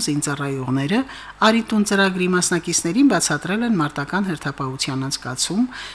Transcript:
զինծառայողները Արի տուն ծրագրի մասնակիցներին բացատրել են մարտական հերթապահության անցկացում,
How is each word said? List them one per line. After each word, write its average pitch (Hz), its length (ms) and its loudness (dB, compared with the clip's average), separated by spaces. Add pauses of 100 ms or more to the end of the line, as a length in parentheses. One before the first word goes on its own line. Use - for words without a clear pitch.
զինծառայողները 139 920 0 (480)
Արի 226 200 4
տուն 208 220 2
ծրագրի 190 460 2
մասնակիցներին 185 760 2
բացատրել 175 560 0
են 220 140 2
մարտական 151 480 -2
հերթապահության 139 800 -4
անցկացում, 139 560 -2 (320)